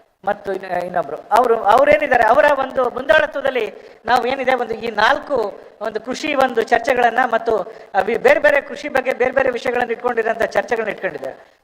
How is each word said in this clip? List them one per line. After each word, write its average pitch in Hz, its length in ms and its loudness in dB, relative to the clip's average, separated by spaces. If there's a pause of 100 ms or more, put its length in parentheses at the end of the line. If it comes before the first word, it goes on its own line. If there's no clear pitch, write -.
(240)
ಮತ್ತು 202 280 -4
ಇನ್ನ-, 190 140 -8
ಇನ್ನೊಬ್ರು 180 500 -4
ಅವರು, 226 480 2
ಅವ್ರೇನಿದ್ದಾರೆ 269 600 4
ಅವರ 262 200 4 (140)
ಒಂದು 254 320 -2
ಮುಂದಾಳತ್ವದಲ್ಲಿ 269 840 0 (320)
ನಾವು 233 200 2
ಏನಿದೆ 254 280 0
ಒಂದು 226 200 -4
ಈ 226 160 -6
ನಾಲ್ಕು 226 680 0 (200)
ಒಂದು 214 200 -6
ಕೃಷಿ 294 340 -6
ಒಂದು 254 280 2
ಚರ್ಚೆಗಳನ್ನ 240 560 2 (140)
ಮತ್ತು, 220 420 -2 (200)
ಆ, 190 60 2
ವಿ-, 220 180 0
ಬೇರೆ 285 220 4
ಬೇರೆ 285 200 2
ಕೃಷಿ 262 280 -12
ಬಗ್ಗೆ 254 240 -2
ಬೇರೆ 240 180 0
ಬೇರೆ 262 200 0
ವಿಷಯಗಳನ್ನ 240 400 -4
ಇಟ್ಕೊಂಡಿರೋಂಥ 226 520 -4
ಚರ್ಚೆಗಳನ್ನ 214 480 -2
ಇಟ್ಕೊಂಡಿದ್ದೇವೆ. - 720 -10